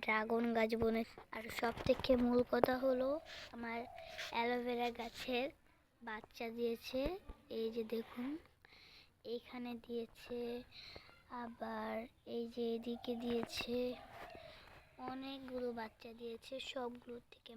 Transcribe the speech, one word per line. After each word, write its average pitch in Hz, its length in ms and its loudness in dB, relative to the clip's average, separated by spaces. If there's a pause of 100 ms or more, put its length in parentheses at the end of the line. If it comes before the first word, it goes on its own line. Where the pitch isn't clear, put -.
ড্রাগন 226 400 4 (120)
গাছ 220 140 6 (120)
বনে। 226 200 6 (340)
আর 220 80 -6 (160)
সব 233 140 2 (140)
থেকে - 220 6 (140)
মূল 240 160 8 (120)
কথা 247 220 8 (100)
হলো 262 240 4 (460)
আমার 233 240 -4 (560)
অ্যালোভেরা 240 540 2 (120)
গাছের 240 480 -2 (540)
বাচ্চা 226 440 -8 (100)
দিয়েছে, 233 440 0 (580)
এই 226 160 0
যে 233 80 0 (120)
দেখুন 240 340 -4 (1040)
এইখানে 240 380 -8 (160)
দিয়েছে, 233 540 -6 (1040)
আবার 220 500 -4 (420)
এই 233 80 0 (100)
যে 240 100 0 (120)
এদিকে 240 360 -2 (120)
দিয়েছে, 240 540 0 (1300)
অনেকগুলো 262 580 -4 (120)
বাচ্চা 220 300 -10 (100)
দিয়েছে, 233 340 -8 (180)
সবগুলোর 240 600 -6
থেকে - 240 -20